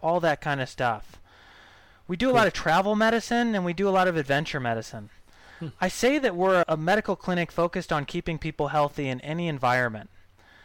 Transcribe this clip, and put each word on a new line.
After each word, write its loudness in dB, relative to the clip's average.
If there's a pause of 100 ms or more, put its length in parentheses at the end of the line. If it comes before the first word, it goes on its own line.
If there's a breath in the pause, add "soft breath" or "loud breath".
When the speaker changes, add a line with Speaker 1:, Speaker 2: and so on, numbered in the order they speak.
Speaker 1:
all 0
that 0
kind -2
of -4
stuff. -4 (880 loud breath)
We -4
do 0
a 4
Speaker 2:
Cool. 6
Speaker 1:
lot 6
of 0
travel 2
medicine, 0
and -2
we -2
do 0
a 2
lot 4
of 0
adventure 0
medicine. -6 (500 loud breath)
Speaker 2:
Hmm. -10 (120)
Speaker 1:
I 0
say 2
that 0
we're 4
a 0
medical 0
clinic -2
focused -2
on 0
keeping -6
people -4
healthy 0
in -4
any -4
environment. 0 (540 loud breath)